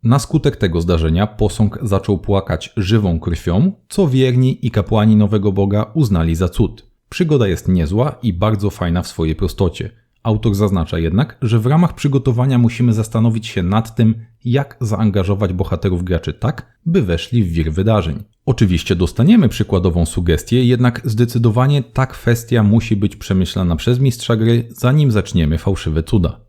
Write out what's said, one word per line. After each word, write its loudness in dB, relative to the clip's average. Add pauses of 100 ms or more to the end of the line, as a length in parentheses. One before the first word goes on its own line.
Na 4
skutek -2
tego -2
zdarzenia 0
posąg -2
zaczął -2
płakać -4
żywą 2
krwią, 0 (180)
co 0
wierni 2
i -2
kapłani 2
Nowego 2
Boga 0
uznali 2
za 0
cud. -4 (180)
Przygoda 0
jest -4
niezła 0
i 0
bardzo -2
fajna -2
w -8
swojej -4
prostocie. -4 (320)
Autor 0
zaznacza 0
jednak, -2
że 0
w -2
ramach 2
przygotowania 0
musimy 2
zastanowić -2
się -4
nad -2
tym, 2 (300)
jak -2
zaangażować 0
bohaterów -2
graczy -2
tak, -6
by 2
weszli 0
w -2
wir -2
wydarzeń. 0 (220)
Oczywiście 0
dostaniemy 2
przykładową 0
sugestię, 0
jednak 2
zdecydowanie 2
ta -2
kwestia 0
musi 2
być -2
przemyślana -2
przez 0
mistrza 0
gry, 0
zanim 2
zaczniemy 0
fałszywe -2
cuda. -2